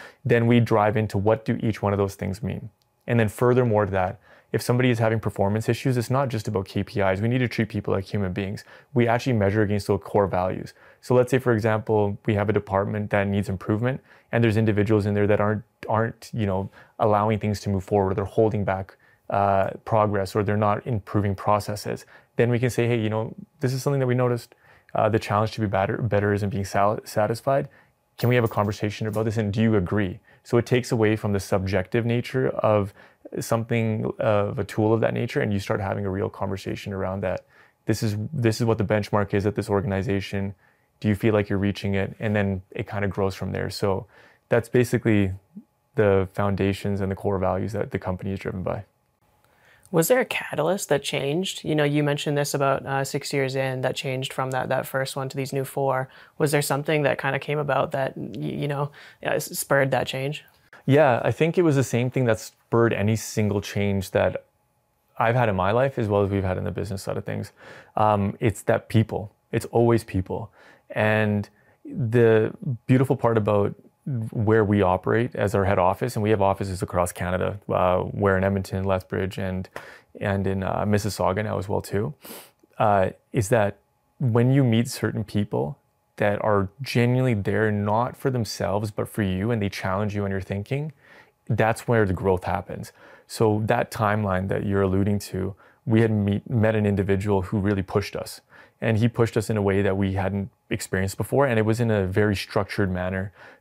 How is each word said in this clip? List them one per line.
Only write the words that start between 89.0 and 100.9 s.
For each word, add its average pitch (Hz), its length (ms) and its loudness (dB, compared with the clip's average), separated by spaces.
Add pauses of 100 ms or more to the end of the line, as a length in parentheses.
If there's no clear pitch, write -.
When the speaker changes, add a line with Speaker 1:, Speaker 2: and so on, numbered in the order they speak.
Speaker 1:
for - 140 -2
you, 95 260 0
and 117 100 0
they 101 100 -2
challenge 98 460 -4
you 101 80 -4
on 101 60 -4
your 98 100 -4
thinking, 117 540 -6 (560)
that's 110 380 2
where 113 180 4
the 95 80 0
growth 92 300 0
happens. - 500 -6 (320)
So 107 400 0
that 120 240 0
timeline 101 600 0
that 98 180 -2
you're 98 160 2
alluding 98 360 2
to, 95 360 -6 (280)
we 113 180 4
had 113 100 4
meet, 101 360 0
met 110 280 2
an 107 100 2
individual 98 560 2
who 92 160 -4
really 98 240 0
pushed - 340 -4
us. - 260 -10 (400)
And 113 160 2
he 113 100 4
pushed 117 300 2
us 110 120 -2
in 113 80 0
a 104 40 2
way 98 200 2
that 98 160 2
we 98 160 0
hadn't 98 360 -2 (200)
experienced - 480 -4